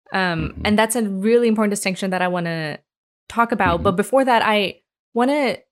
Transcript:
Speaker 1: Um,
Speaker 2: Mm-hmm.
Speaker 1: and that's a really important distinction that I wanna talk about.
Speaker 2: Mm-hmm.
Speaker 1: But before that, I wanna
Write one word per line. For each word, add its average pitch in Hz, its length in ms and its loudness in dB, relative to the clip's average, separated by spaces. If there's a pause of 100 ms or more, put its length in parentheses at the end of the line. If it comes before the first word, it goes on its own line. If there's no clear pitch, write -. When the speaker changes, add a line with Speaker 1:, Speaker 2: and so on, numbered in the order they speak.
(120)
Speaker 1:
Um, 175 380 -2
Speaker 2:
Mm-hmm. - 160 -14
Speaker 1:
and 208 140 2
that's 226 180 0
a 233 60 -2
really 214 440 2
important 214 240 2
distinction 196 380 -4
that 185 120 -2
I 180 60 0
wanna 170 520 -6 (500)
talk 226 240 0
about. 185 220 2
Speaker 2:
Mm-hmm. 165 80 -4
Speaker 1:
But 196 120 2
before 254 300 2
that, 240 180 4
I 208 380 0 (320)
wanna 254 440 0 (140)